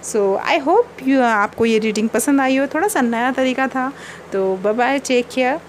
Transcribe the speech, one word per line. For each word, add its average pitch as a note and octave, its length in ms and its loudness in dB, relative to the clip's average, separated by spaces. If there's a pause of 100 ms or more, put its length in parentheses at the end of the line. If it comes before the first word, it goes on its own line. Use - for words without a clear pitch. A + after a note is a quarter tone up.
So G3+ 340 0
I D#4+ 220 0
hope E4 480 0
you, C4+ 120 4
आपको A3+ 460 2
ये A3+ 120 2
reading A3 300 0
पसंद C#4 320 2
आई C4 160 2
हो, C#4 100 0
थोड़ा D#4+ 220 -2
सा E4 120 0
नया A#3+ 320 0
तरीका C4 360 0
था। C4 240 -4 (400)
तो F#3+ 240 0
बाय G3 160 0
बाय, B3 260 0
take B3 300 0
care B3+ 260 0 (140)